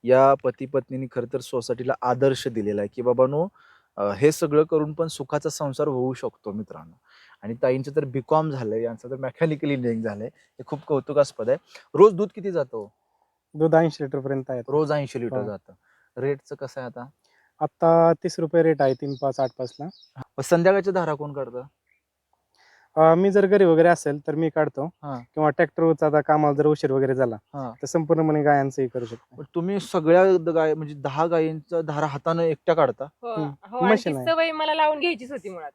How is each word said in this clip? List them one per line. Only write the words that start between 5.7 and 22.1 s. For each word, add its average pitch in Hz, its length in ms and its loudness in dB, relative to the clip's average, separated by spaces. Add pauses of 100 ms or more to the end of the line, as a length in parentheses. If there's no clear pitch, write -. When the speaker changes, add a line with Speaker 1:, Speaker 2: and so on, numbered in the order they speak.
Speaker 1:
होऊ 127 260 -2
शकतो 110 380 -10
मित्रांनो. 82 480 -14 (420)
आणि 110 200 -10
ताईंचं 135 340 -2
तर 151 80 0
बीकॉम 147 460 0
झालंय, 113 320 -4
यांचं 117 280 -8
तर 131 60 -8
मेकॅनिकल 147 540 -2
इंजिनिअरिंग 120 320 -2
झालंय, 107 240 -6
हे - 400 -20
खूप 147 200 -8
कौतुकास्पद 135 600 0
आहे. 135 100 2 (360)
रोज 196 200 8
दूध 202 200 -2
किती 202 160 -8
जातं? 127 360 -6 (680)
Speaker 2:
दूध 156 200 2
ऐंशी 160 300 2
लिटरपर्यंत 135 460 -6
आहे. 123 180 -6
Speaker 1:
रोज 147 240 0
ऐंशी 139 280 -4
लिटर 120 160 -6
Speaker 2:
हो. 104 80 -4
Speaker 1:
जातं. 101 280 -12 (480)
रेटचं 139 340 -6
कसं 131 260 -12
आहे 120 100 -10
आता? 123 180 -16 (520)
Speaker 2:
आता 165 520 4
तीस - 260 -4
रुपये 165 240 2
रेट 151 200 2
आहे 135 120 2
तीन 139 260 -8
पाच 135 200 -4
आठ 131 180 0
पाचला. 131 260 -10 (320)
Speaker 1:
मग 131 260 -12
संध्याकाळच्या 185 500 2
धारा 165 220 -2
कोण 147 180 -10
काढतं? 123 300 -10 (1300)